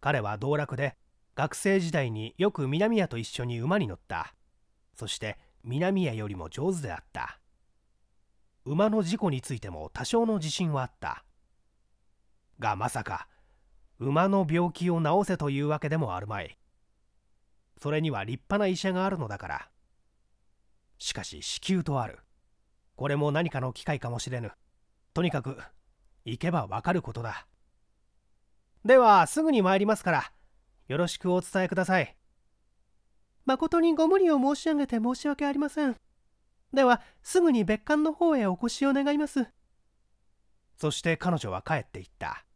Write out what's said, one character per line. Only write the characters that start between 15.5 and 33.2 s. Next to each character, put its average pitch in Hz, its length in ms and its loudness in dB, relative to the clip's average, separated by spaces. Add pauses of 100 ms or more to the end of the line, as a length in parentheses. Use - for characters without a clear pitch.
い 139 100 -2
う 147 80 -2
わ 151 120 -2
け 156 80 -4
で 156 80 -2
も 123 180 -2
あ 90 60 -6
る 104 60 -10
ま 104 160 -8
い。 - 160 -16 (1200)
そ 147 100 -6
れ 156 100 0
に 156 100 -2
は 101 140 -4
立 117 240 -8
派 202 100 0
な 208 80 0
医 185 100 0
者 190 160 -2
が 185 140 0
あ 196 40 0
る 190 80 -6
の 127 100 -6
だ 101 100 -8
か - 100 -12
ら。 - 220 -10 (1300)
し - 140 -8
か 98 100 -10
し 76 200 -14
子 - 260 -8
宮 185 160 0
と 139 160 -4
あ 110 60 -4
る。 - 120 -14 (760)
こ 131 120 -6
れ 143 80 0
も 147 140 0
何 156 200 0
か 135 100 -4
の 127 120 -4
機 - 120 -16
会 151 160 -2
か 120 100 -8
も 120 80 -6
し 127 120 -8
れ 123 100 -6
ぬ。 110 120 -10 (600)
と 165 80 0
に 180 80 2
か 139 120 -4
く、 135 160 -10 (680)
行 110 160 -8
け 170 100 -2
ば 156 160 -2
わ 98 160 -6
か - 100 -2
る 180 100 0
こ 117 100 -10
と 117 100 -10
だ。 110 240 -10 (1400)
で 254 140 10
は、 202 280 10
す - 160 0
ぐ 311 100 4
に 226 100 4
参 190 160 4
り 202 80 2
ま 214 100 2
す - 80 -12
か 185 60 0
ら、 143 220 0 (560)
よ 135 80 -2
ろ 175 100 2
し - 120 -6
く 180 140 -2
お 180 80 2
伝 185 240 -2
え 180 40 -2
く 185 60 -4
だ 185 100 2
さ 185 160 2
い。 - 160 -4 (1300)